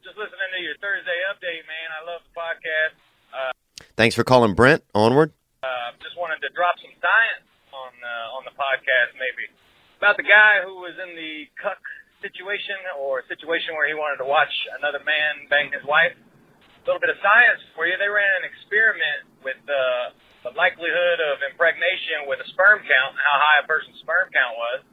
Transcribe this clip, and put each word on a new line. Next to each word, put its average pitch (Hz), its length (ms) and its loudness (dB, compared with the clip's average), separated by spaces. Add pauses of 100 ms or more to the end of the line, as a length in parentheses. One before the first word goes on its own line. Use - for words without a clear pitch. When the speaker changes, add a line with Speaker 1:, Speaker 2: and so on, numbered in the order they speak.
Speaker 1:
Just 185 140 -20
listening 185 400 -8
to 180 40 -6
your 151 160 -8
Thursday 185 400 -6 (120)
update, 170 360 -10
man. 160 240 -12 (120)
I 165 40 -16
love 170 160 -12
the - 120 -20
podcast. 160 640 -4 (360)
Uh, 131 180 -6 (440)
Speaker 2:
Thanks 113 200 2
for 117 80 0
calling, 120 320 6
Brent. 131 280 6 (120)
Onward. 131 380 4 (300)
Speaker 1:
uh, 123 400 -6
just - 160 -16
wanted 160 240 -6
to 135 80 -6
drop 175 320 0
some 151 160 -20
science 208 480 2 (240)
on, 131 200 -14 (120)
uh, 117 320 -8
on 127 80 -10
the 123 80 -14
podcast, 131 640 0
maybe. 123 320 -8 (500)
About 202 220 2
the - 80 -6
guy 208 320 8
who 185 240 -10
was 175 160 -12
in 180 160 -14
the 156 400 -12
cuck 196 240 -8 (400)
situation, 196 560 -10 (240)
or 135 240 -4
a - 80 -18
situation 160 480 -6
where 147 80 0
he 156 80 -4
wanted 147 240 -4
to 131 80 -6
watch 143 240 2 (240)
another 143 320 -4
man 151 400 -2
bang 143 240 0
his 139 160 -10
wife. 147 240 2
A - 720 -20
little 180 160 0
bit 160 160 0
of - 80 -20
science 214 400 6 (160)
for 165 80 -2
you. 185 80 0
They 202 160 -2
ran 196 320 0
an - 40 -8
experiment 175 920 0
with, 131 160 -8 (160)
uh, 127 400 0 (320)
the 123 80 -8
likelihood 170 800 0
of 131 160 -4
impregnation 165 800 -2
with 131 160 -6
a - 80 -14
sperm 202 320 4
count, 165 320 2
how 143 240 2
high 147 240 4
a - 40 -12
person's 156 360 -4
sperm 175 320 -2
count 120 240 -2
was. 123 340 -6